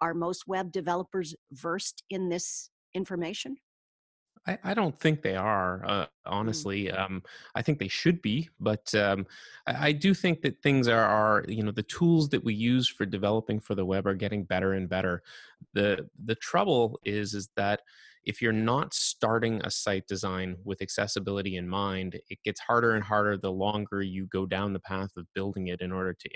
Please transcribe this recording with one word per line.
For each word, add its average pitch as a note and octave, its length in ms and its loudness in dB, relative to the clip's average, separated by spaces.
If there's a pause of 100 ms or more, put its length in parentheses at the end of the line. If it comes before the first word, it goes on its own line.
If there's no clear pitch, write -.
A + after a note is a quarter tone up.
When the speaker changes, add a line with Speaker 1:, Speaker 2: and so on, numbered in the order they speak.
Speaker 1:
are E3 140 0
most E3+ 320 -4
web F#3 260 -4
developers F3 600 -2 (180)
versed E3+ 560 -6
in F#3 220 -2
this - 400 -6 (240)
information? F#3 640 -6 (880)
Speaker 2:
I, F3+ 180 -2
I F#3 100 -4
don't F#3+ 240 0
think D#3 240 4
they F#2+ 140 -2
are, F#2+ 500 0
uh, G2 200 2
Speaker 1:
Mm. - 20 -10 (180)
Speaker 2:
honestly. G2+ 640 -2
Um, F#2+ 320 -4 (320)
I A#2 80 -2
think D3 160 0
they F#2+ 100 -4
should F3+ 340 2
be, C3 260 0 (120)
but, G#2+ 340 0
um, G2+ 320 2 (400)
I, C#3 220 0
I D3+ 40 6
do F#3 220 4
think E3 280 0
that - 200 -2
things C3+ 260 4
are, A2+ 160 6
are, G#2+ 440 4
you A2 140 -2
know, G#2+ 80 0
the G#2+ 140 -2
tools E3 460 4
that - 140 0
we A2+ 100 0
use A#2+ 340 4
for - 180 -4
developing G#2 540 2
for G#2 140 -4
the F#2+ 100 0
web F#2+ 220 0
are G2 80 2
getting G2+ 300 -2
better F#2+ 280 2
and F#2 160 -2
better. F#2 340 0 (520)
The, G2+ 340 2 (160)
the A2 100 -2
trouble C#3 720 2
is, G#2 300 -2
is G2 220 -8
that G2+ 240 2 (440)
if - 180 -6
you're A2+ 100 2
not A#2 400 2
starting A2+ 720 0
a - 60 -4
site G2 360 -2
design F#2 560 -4
with G2 200 -8
accessibility G2 720 -4
in F2+ 100 -6
mind, F#2+ 640 -4
it G#2+ 160 -12
gets G#2 160 -4
harder A#2 340 4
and G#2+ 80 2
harder G#2 360 2
the F#2+ 120 -2
longer G2 520 0
you F#2+ 240 -4
go F#2+ 180 -2
down F#2+ 300 -2
the F2+ 60 -6
path F#2+ 360 -6
of F2 180 -12
building F#2+ 340 -4
it F2+ 120 -6
in F#2 120 -6
order F#2 200 -2
to - 240 -14